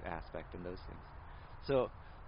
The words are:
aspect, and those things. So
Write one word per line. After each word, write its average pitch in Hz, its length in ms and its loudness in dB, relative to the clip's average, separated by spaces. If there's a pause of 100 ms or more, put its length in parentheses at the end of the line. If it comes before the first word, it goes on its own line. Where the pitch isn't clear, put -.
aspect, - 500 -2
and 90 100 -4
those 92 140 -2 (100)
things. 90 140 -6 (640)
So 131 240 8 (380)